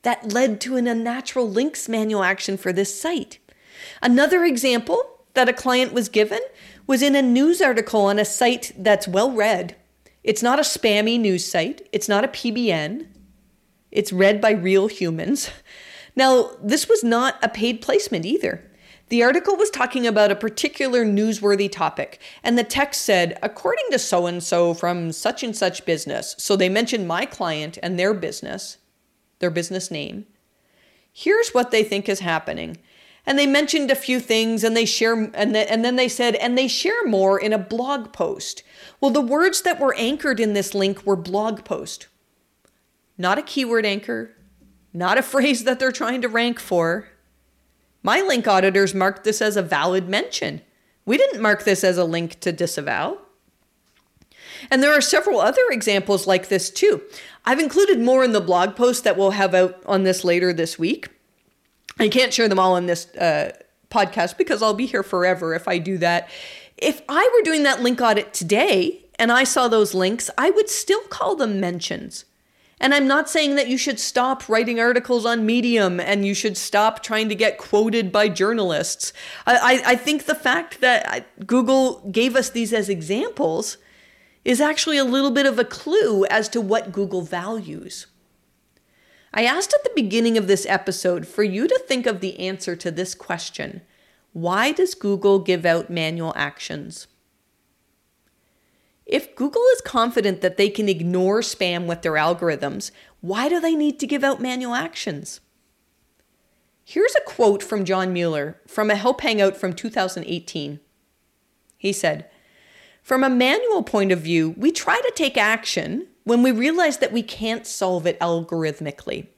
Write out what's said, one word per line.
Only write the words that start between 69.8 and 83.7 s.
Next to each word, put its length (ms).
links, 460
I 120
would 200
still 380
call 260
them 240
mentions. 640
And 140
I'm 140
not 200
saying 280
that 100
you 100
should 220
stop 500
writing 300
articles 480
on 180
Medium 540
and 260
you 80
should 240
stop 460
trying 260
to 60
get 240
quoted 540
by 160
journalists. 840
I, 80
I, 340
I 60
think 300
the 100
fact 440
that 280
I, 160
Google 680
gave 240
us 140
these 220
as 160
examples 920